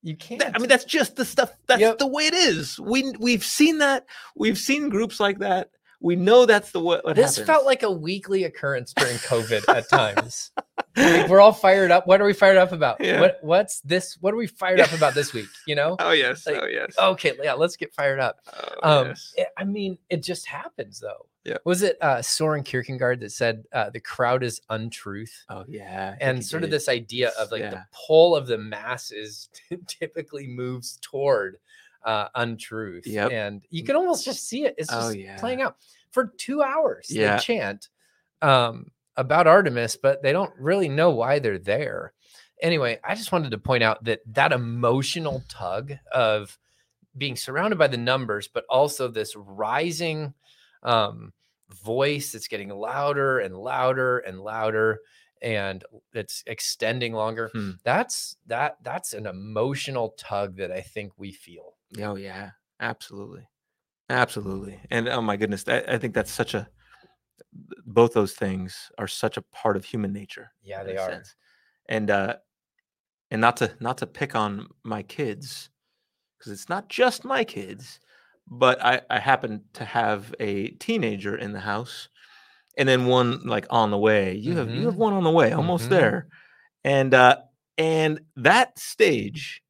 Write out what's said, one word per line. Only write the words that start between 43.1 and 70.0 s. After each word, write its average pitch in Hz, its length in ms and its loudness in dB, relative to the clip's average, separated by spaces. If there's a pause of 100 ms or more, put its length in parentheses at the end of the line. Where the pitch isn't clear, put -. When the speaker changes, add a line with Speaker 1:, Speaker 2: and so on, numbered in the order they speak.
Speaker 1:
just 220 160 -8
wanted 160 200 0
to 107 80 -6
point 123 240 2
out 110 220 2
that 110 160 -2 (120)
that 143 180 2
emotional 127 960 -2
tug 104 460 -10 (180)
of 110 460 0 (600)
being 131 180 -6
surrounded 175 420 -4
by 156 100 4
the 131 100 -2
numbers, 117 500 -4
but - 220 -6
also 135 400 0
this 110 260 -8
rising, 143 1000 -6 (500)
um, 110 500 -2 (360)
voice 139 600 -4
that's 110 160 -14
getting 101 220 -10
louder 135 680 -4
and 95 180 -6
louder 127 640 -2
and 92 200 -12
louder, 110 600 -2 (420)
and 98 420 -6 (300)
it's - 320 -12
extending 117 680 -6
longer. 110 400 -6
Speaker 2:
Hmm. 101 180 -8 (120)
Speaker 1:
That's, - 540 -4 (100)
that, 127 360 -4
that's - 300 -10
an 107 120 -10
emotional 110 920 -6
tug 101 400 -8
that 92 140 -8
I 92 100 -10
think 101 360 -14
we 98 140 -16
feel. - 420 -20 (280)
Speaker 2:
Oh, 104 140 -8
yeah, 98 360 -16 (280)
absolutely. 101 680 -12 (600)
Absolutely. 98 720 -4 (120)
And, 117 180 -2
oh 123 120 -2
my 107 140 -2
goodness, 101 320 -4
I, - 200 0
I 127 100 -2
think 117 160 -4
that's 110 180 -4
such - 220 -4
a, 101 140 -6 (1160)
both 117 280 4
those 101 200 0
things 92 640 -8
are 98 100 -8
such - 300 -6
a 101 40 -10
part - 340 -4
of 95 100 -8
human 104 280 -6